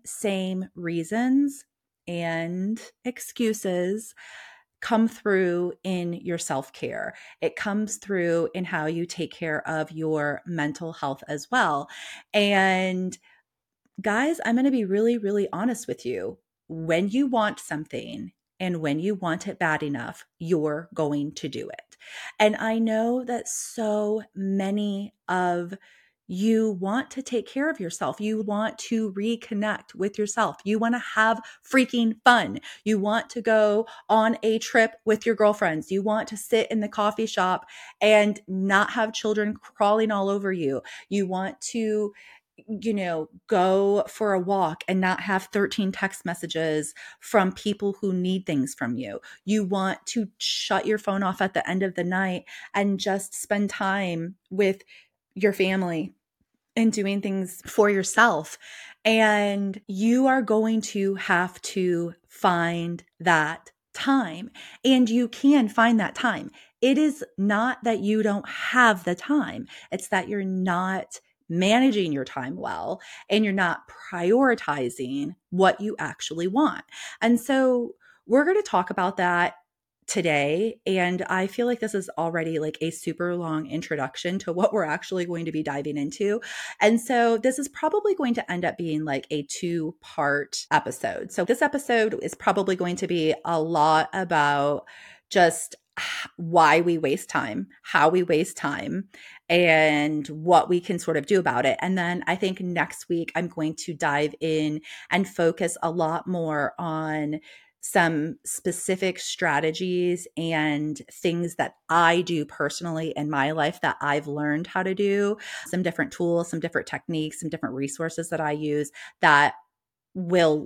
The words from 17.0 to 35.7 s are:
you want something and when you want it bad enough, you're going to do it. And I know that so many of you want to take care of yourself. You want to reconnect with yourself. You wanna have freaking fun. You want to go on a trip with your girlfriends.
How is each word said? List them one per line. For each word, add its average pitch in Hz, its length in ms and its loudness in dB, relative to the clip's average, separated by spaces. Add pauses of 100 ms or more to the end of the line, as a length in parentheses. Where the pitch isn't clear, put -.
you 262 200 2
want 220 320 0
something 147 720 -10 (260)
and 180 220 -2
when 151 180 0
you 196 160 0
want 180 320 -4
it - 140 -8
bad 156 240 0
enough, 143 400 -6 (160)
you're 160 520 0
going 147 420 -2
to - 140 -8
do - 200 -8
it. - 280 -18 (440)
And 214 160 4
I 226 240 -2
know 226 420 0
that 240 240 -6
so 214 760 -2 (120)
many 196 800 -2 (140)
of 180 460 -2 (540)
you 220 420 2
want 196 400 -2
to 269 100 -10
take 247 260 -4
care 277 220 -2
of 311 100 -4
yourself. 165 400 -4
You 214 240 -2
want 208 360 -4
to 220 340 -2
reconnect 214 800 -4
with 196 240 -4
yourself. 208 460 -2
You 208 140 0
wanna 233 240 0 (120)
have 220 280 2 (260)
freaking 240 460 2 (100)
fun. 220 360 4 (240)
You 214 140 2
want 208 320 0
to 240 120 -8
go 214 440 4 (220)
on 220 340 4
a 220 160 2
trip 226 360 2 (100)
with 214 220 2
your 233 80 2
girlfriends. 202 580 2